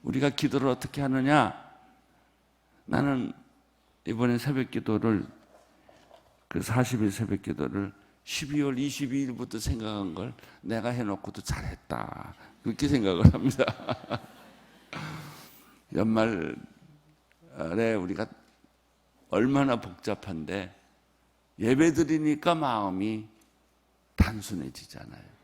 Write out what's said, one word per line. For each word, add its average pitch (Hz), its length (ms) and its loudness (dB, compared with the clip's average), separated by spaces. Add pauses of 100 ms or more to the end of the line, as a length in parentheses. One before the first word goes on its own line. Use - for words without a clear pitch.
우리가 131 280 0
기도를 135 380 0
어떻게 - 320 -2
하느냐? 131 580 2 (1300)
나는 135 480 0 (720)
이번에 120 300 2
새벽 131 340 -2
기도를, 110 560 2 (1200)
그 - 120 -4
사십 120 420 0
일 101 100 4
새벽 98 300 -2
기도를 95 500 -4 (320)
십이월 143 540 -2
이십이 139 440 -2
일부터 120 360 -6
생각한 107 560 -4
걸 110 200 -6 (260)
내가 113 300 -2
해놓고도 104 520 -4
잘했다, - 920 -8 (280)
그렇게 139 260 -2
생각을 104 440 8
합니다. 127 320 0
<laughs> - 560 -6 (1700)
연말에 110 2000 -2
우리가 92 320 -2 (1040)
얼마나 131 500 4
복잡한데, 92 960 -6 (840)
예배 135 360 4
드리니까 151 600 2
마음이 107 720 -2 (920)
단순해지잖아요. 87 1040 -2 (220)